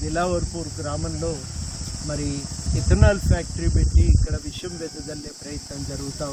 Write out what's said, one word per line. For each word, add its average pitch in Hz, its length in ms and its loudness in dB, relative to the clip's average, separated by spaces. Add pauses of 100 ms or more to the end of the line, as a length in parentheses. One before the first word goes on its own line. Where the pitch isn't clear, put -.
దిలావర్పూర్ 165 680 -2 (120)
గ్రామంలో 156 500 -4 (800)
మరి 147 200 -4 (520)
ఇథనాల్ 202 400 6 (100)
ఫ్యాక్టరీ 170 460 0
పెట్టి - 260 6 (120)
ఇక్కడ 156 200 4 (100)
విషం 175 360 -8
వెదజల్లే 151 500 -10 (100)
ప్రయత్నం 143 400 -12 (100)
జరుగుతూ 139 420 -6